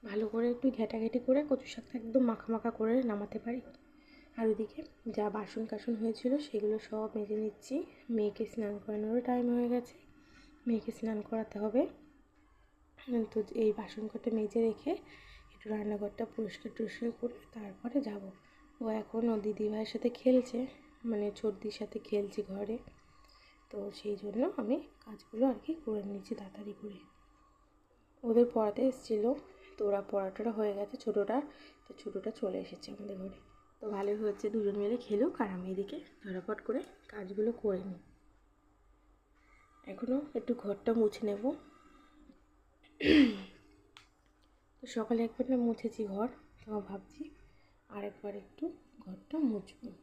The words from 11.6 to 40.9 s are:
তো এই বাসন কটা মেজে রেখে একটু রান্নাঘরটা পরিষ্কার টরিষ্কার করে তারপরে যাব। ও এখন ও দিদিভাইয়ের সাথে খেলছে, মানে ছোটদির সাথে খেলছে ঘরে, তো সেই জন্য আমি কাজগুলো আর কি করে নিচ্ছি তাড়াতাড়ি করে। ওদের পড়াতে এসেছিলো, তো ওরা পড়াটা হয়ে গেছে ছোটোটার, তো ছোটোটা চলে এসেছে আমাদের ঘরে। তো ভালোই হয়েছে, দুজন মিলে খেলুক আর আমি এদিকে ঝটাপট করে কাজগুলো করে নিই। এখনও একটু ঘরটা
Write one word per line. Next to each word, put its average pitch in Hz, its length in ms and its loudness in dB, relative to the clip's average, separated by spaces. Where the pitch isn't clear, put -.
তো - 60 0
এই 214 160 8
বাসন 214 280 -8
কটা 233 300 -4
মেজে 214 300 2
রেখে 220 240 0
একটু - 200 -20
রান্নাঘরটা 208 500 -2
পরিষ্কার 220 400 -6
টরিষ্কার 233 440 -2
করে 240 180 -4
তারপরে 220 480 -4
যাব। 202 220 -6
ও 233 40 -2
এখন 226 280 -2
ও 226 60 4
দিদিভাইয়ের 214 480 0
সাথে 233 160 2
খেলছে, 247 500 4
মানে 208 220 0
ছোটদির 208 400 -2
সাথে 208 200 -6
খেলছে 202 400 -2
ঘরে, 202 260 -4
তো 214 60 -8
সেই 208 300 -4
জন্য 208 200 -2
আমি 233 180 0
কাজগুলো 220 480 -4
আর - 120 -2
কি - 80 -6
করে 214 200 -2
নিচ্ছি 202 320 -6
তাড়াতাড়ি 202 380 -12
করে। 202 260 -14
ওদের 240 300 8
পড়াতে 214 360 4
এসেছিলো, 226 400 2
তো - 100 -4
ওরা 202 160 4
পড়াটা 202 400 0
হয়ে 214 260 0
গেছে 202 200 -6
ছোটোটার, 214 460 2
তো - 100 -20
ছোটোটা 196 300 -6
চলে 190 340 -2
এসেছে - 260 -16
আমাদের 202 260 -10
ঘরে। 190 220 -10
তো 226 100 -8
ভালোই 202 320 0
হয়েছে, 208 280 -2
দুজন 208 280 0
মিলে 208 200 0
খেলুক 240 440 2
আর 208 140 0
আমি 180 160 -8
এদিকে 196 260 -4
ঝটাপট 185 440 -6
করে 240 140 0
কাজগুলো 208 440 -2
করে 202 320 0
নিই। 185 180 -8
এখনও 233 340 -2
একটু 233 180 0
ঘরটা 208 400 0